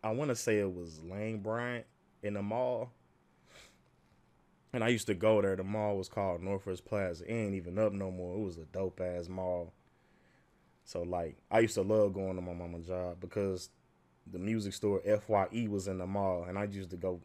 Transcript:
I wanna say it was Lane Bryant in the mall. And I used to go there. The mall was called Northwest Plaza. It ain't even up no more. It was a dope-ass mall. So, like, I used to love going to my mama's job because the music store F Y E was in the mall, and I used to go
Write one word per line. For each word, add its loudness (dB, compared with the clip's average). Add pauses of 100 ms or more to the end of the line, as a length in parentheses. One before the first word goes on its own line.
I 0
wanna 0
say 4
it 2
was -8
Lane -4
Bryant -2 (380)
in -2
the -2
mall. 0 (1800)
And 0
I 4
used 2
to 2
go 6
there. 2
The -4
mall 0
was -4
called -2
Northwest -4
Plaza. -2
It -6
ain't 0
even -4
up 4
no -4
more. -4
It -2
was -6
a -12
dope-ass -4
mall. -2 (1120)
So, -4
like, -2 (140)
I 6
used 4
to 2
love 6
going -2
to -4
my -6
mama's -8
job -4
because -2 (600)
the -8
music -2
store 0
F 4
Y 6
E 0
was -2
in -2
the -4
mall, 0
and -4
I 0
used -6
to -8
go -2